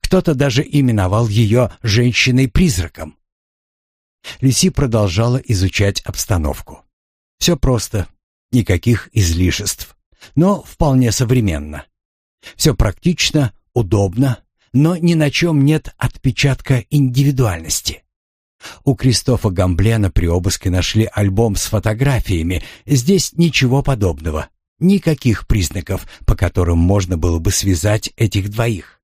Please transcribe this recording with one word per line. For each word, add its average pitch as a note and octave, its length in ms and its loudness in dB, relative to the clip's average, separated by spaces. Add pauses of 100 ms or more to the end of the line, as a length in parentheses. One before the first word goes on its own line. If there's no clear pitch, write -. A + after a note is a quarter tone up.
Кто-то F3 340 0
даже B2 280 0
именовал A#2 640 0
её A2 440 2 (100)
«женщиной-призраком». A#2+ 1400 0 (1200)
Люси C3+ 300 2
продолжала A#2 680 0
изучать G2 640 -2
обстановку. - 840 -6 (560)
Всё E3+ 180 0
просто, A2+ 500 -2 (440)
никаких A#2 640 0
излишеств, F2+ 840 -2 (380)
но F#3 260 2
вполне C3 500 0
современно. F#2 760 -2 (680)
Всё C3+ 200 0
практично, - 800 0 (200)
удобно, G#2+ 640 0 (360)
но D#3 220 2
ни E3+ 200 2
на D3+ 160 2
чём D3+ 340 0
нет D3+ 320 0
отпечатка - 960 -2
индивидуальности. C3 1120 0 (800)
У C#3 120 2
Кристофа A#2+ 540 0
Гамблена F#2+ 640 0
при - 160 0
обыске F2+ 420 -2
нашли F#2 420 0
альбом G#2 440 0
с - 100 -4
фотографиями. G#2 1000 -2 (220)
Здесь C#3+ 480 2
ничего C#3 480 2
подобного. E2+ 680 -2 (300)
Никаких D#3+ 680 0
признаков, F#2+ 600 -2 (180)
по - 100 2
которым F2 420 0
можно F2+ 400 2
было E2 220 -2
бы E2+ 120 -2
связать G2+ 680 -2
этих G2+ 320 -2
двоих. A2 540 -6